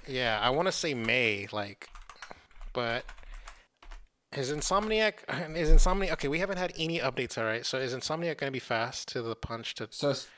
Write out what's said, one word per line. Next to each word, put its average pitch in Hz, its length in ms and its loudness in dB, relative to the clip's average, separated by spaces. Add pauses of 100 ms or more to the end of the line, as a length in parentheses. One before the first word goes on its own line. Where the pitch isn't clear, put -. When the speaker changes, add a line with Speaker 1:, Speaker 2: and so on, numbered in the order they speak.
Speaker 1:
Yeah, 123 340 0
I 120 100 4
wanna 170 220 2
say 151 220 -2
May, 113 580 0
like, 101 360 -8 (840)
but 120 320 -2 (1300)
is 139 200 -4
Insomniac, 202 1040 -2
is 165 120 2
Insomniac, 180 440 10
okay, 151 160 -2
we 151 100 0
haven't 190 200 -2
had 180 200 -4
any 160 220 -2
updates, 127 360 -2
all 117 80 -2
right? 113 220 -2
So 131 120 -2
is 131 160 -2
Insomniac 156 440 -4
gonna 139 140 -4
be 131 60 -4
fast 117 500 -4
to 127 120 -4
the 113 140 -4
punch 117 400 -8
to 107 160 -8
Speaker 2:
So, 143 200 0
s-, - 280 -4